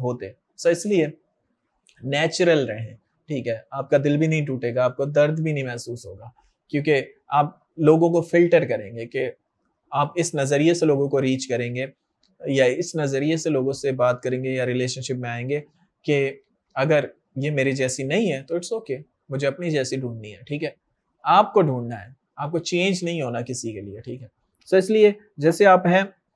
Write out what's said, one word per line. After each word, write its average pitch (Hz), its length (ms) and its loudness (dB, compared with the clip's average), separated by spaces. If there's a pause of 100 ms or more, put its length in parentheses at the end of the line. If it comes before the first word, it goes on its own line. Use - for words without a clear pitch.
होते। 120 340 -6 (240)
So 170 120 0
इसलिए 170 420 0 (920)
नेचुरल 156 640 2
रहें, 110 300 -10 (320)
ठीक 127 180 -6
है, 113 260 -6
आपका 139 260 2
दिल 147 180 0
भी 160 120 0
नहीं 156 180 0
टूटेगा, 127 380 -2
आपको 131 220 -2
दर्द 151 340 2
भी 156 120 -2
नहीं 139 120 -4
महसूस 120 420 -10
होगा, 104 260 -18 (380)
क्योंकि 147 320 2 (300)
आप 147 340 0 (140)
लोगों 165 300 6
को 170 120 2
फिल्टर 170 420 4
करेंगे 113 420 -6
कि 131 240 -4 (600)
आप 143 260 0
इस 165 180 -2
नज़रिए 143 380 2
से 170 120 0
लोगों 143 220 2
को 139 100 0
रीच 131 260 0
करेंगे 123 480 -6 (560)
या 135 180 4
इस 156 300 -2
नज़रिए 143 400 -2
से 160 140 -4
लोगों 135 220 0
से 135 200 -4
बात 123 320 0
करेंगे 127 260 -4
या 131 140 -2
रिलेशनशिप 127 520 -4
में 120 140 -8
आएंगे 127 300 -4 (440)
कि 139 380 0 (340)
अगर 143 320 2 (300)
ये 143 120 -2
मेरे 135 220 0
जैसी 131 320 -4
नहीं 175 280 0
है 139 100 -6
तो 170 160 -6
it's 180 140 -10
okay, 151 300 -6 (280)
मुझे 139 160 -2
अपनी 175 240 -4
जैसी 135 260 -2
ढूंढनी 113 340 -8
है, 98 120 -20
ठीक 147 200 -8
है। 147 120 -6 (500)
आपको 196 380 4
ढूंढना 123 340 -2
है, 104 200 -18 (220)
आपको 151 200 -6
चेंज 180 460 -2
नहीं 170 180 -4
होना 120 200 -6
किसी 120 300 -10
के 101 80 -12
लिए, 101 200 -14
ठीक 127 200 -14
है। 107 80 -20 (400)
So 185 60 2
इसलिए 208 400 4 (240)
जैसे 165 260 4
आप 185 220 8
हैं 190 280 2 (220)